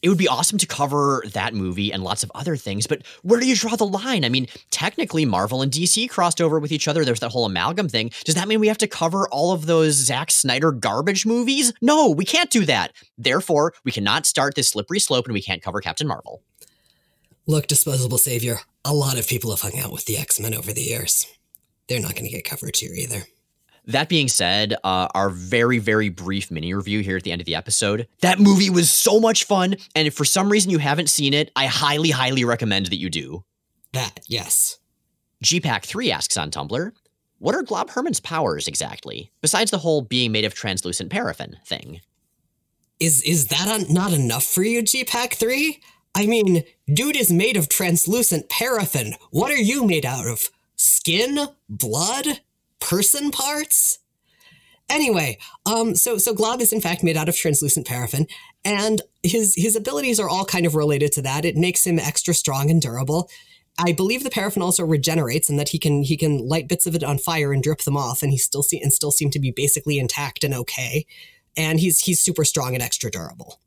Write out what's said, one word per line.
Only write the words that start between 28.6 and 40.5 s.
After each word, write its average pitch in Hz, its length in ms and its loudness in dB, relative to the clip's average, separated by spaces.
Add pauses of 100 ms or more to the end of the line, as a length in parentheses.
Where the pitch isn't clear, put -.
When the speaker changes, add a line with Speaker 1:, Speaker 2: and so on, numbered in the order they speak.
Speaker 1:
was 175 240 4
so 202 260 6
much 226 260 4
fun, 190 300 2 (220)
and 156 100 2
if 147 80 -2
for 147 120 -2
some 196 260 2
reason 202 180 2
you 170 80 2
haven't 147 300 0
seen 139 240 2
it, 147 240 0
I 135 100 2
highly, 147 440 2
highly 131 340 2
recommend 110 420 0
that 90 120 -4
you 90 100 -6
do. 80 340 -8 (500)
Speaker 2:
That, 120 360 -6
yes. - 500 -2 (640)
Speaker 1:
G - 180 2
pack 120 260 -2
three 202 260 -2
asks - 240 -2
on 76 140 -4
Tumblr, 104 420 -6 (460)
"What 185 160 -2
are 339 80 -2
Glob 202 280 -6
Herman's 262 300 -4
powers 127 480 -2
exactly, - 720 -8
besides 196 300 0
the 196 80 -2
whole 151 240 0
being 123 280 0
made 107 140 0
of 107 100 -4